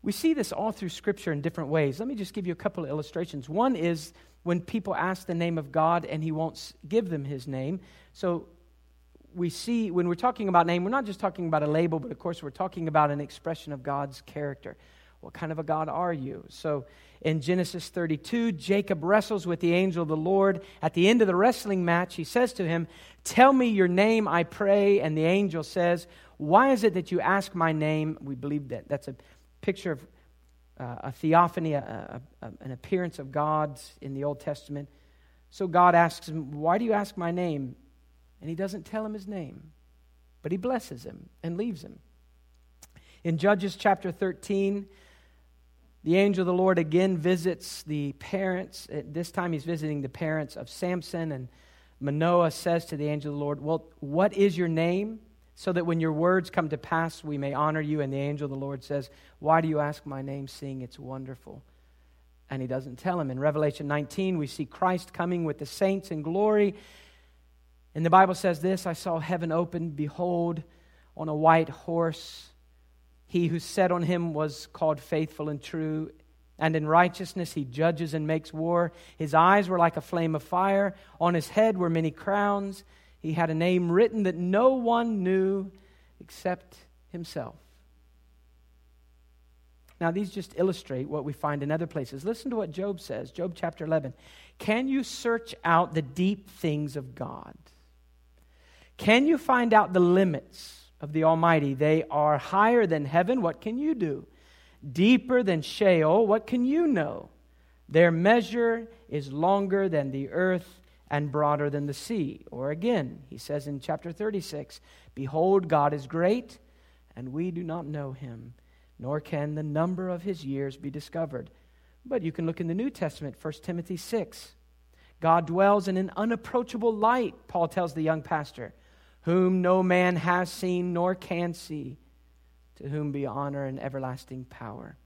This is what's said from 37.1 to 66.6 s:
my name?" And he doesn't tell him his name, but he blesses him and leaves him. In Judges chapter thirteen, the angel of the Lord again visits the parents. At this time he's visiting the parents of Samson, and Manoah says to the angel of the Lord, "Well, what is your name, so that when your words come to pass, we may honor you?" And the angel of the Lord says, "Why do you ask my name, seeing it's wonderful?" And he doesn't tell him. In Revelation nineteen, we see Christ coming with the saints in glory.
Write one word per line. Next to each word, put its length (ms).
my 140
name?" 460
And 100
he 60
doesn't 320
tell 180
him 80
his 140
name, 440
but 100
he 60
blesses 460
him 260
and 140
leaves 260
him. 160
In 140
Judges 380
chapter 360
thirteen, 760
the 120
angel 260
of 60
the 60
Lord 260
again 360
visits 680
the 300
parents. 800
At 220
this 160
time 240
he's 100
visiting 380
the 80
parents 480
of 140
Samson, 600
and 180
Manoah 500
says 380
to 100
the 120
angel 220
of 60
the 80
Lord, 160
"Well, 240
what 340
is 240
your 100
name, 520
so 180
that 140
when 140
your 140
words 360
come 200
to 100
pass, 440
we 140
may 160
honor 280
you?" 200
And 100
the 60
angel 280
of 40
the 80
Lord 260
says, 280
"Why 240
do 60
you 120
ask 280
my 160
name, 240
seeing 340
it's 160
wonderful?" 640
And 140
he 40
doesn't 280
tell 240
him. 100
In 100
Revelation 480
nineteen, 520
we 80
see 180
Christ 480
coming 320
with 140
the 80
saints 420
in 140
glory. 500